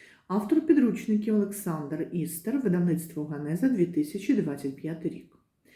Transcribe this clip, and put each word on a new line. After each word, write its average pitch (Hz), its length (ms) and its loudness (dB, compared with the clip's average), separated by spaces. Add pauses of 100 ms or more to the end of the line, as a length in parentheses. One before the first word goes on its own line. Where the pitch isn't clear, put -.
(280)
Автор 311 380 0
підручників 220 680 4
Олександр 160 800 -2
Істер, 220 460 -2
видавництво 175 640 0
"Ганеза", 151 440 -2
дві 190 180 4
тисячі 175 480 0
двадцять 143 420 -2
п'ятий 165 340 -6
рік. - 280 -16 (380)